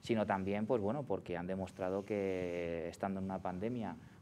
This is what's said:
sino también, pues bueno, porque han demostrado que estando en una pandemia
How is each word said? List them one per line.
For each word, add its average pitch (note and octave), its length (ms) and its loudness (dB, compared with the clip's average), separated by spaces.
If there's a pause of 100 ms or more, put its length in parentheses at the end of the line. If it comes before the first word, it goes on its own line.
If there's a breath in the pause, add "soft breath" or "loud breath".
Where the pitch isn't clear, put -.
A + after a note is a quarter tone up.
sino G#2+ 240 4
también, G2+ 400 2
pues A#2+ 160 4
bueno, A#2+ 220 2
porque F2+ 340 -2
han F2 80 -2
demostrado F#2+ 600 0
que F2+ 840 0
estando F#2+ 300 -2
en F#2+ 60 -2
una F#2+ 180 -2
pandemia F#2+ 540 -2 (240 loud breath)